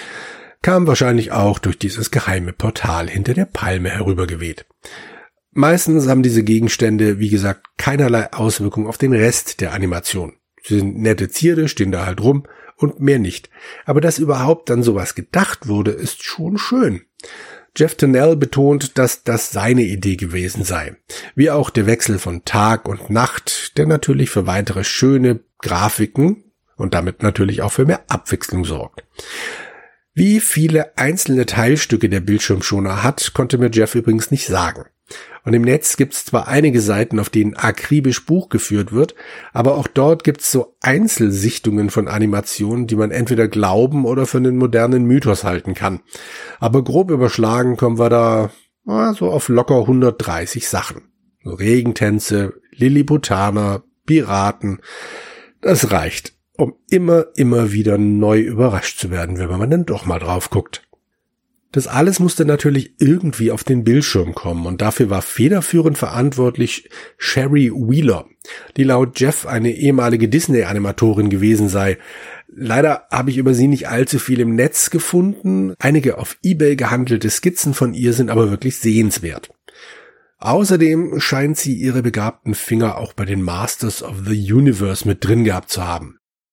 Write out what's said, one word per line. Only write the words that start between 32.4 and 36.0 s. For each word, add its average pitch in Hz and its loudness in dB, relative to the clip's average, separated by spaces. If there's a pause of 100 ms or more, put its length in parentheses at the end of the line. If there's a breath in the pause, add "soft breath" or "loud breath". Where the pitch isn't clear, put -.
hat, - -4
konnte 127 0
mir 120 2
Jeff 110 2
übrigens 113 0
nicht 135 -2
sagen. 90 -4 (600 loud breath)
Und 117 2
im 117 4
Netz 127 2
gibt's - -2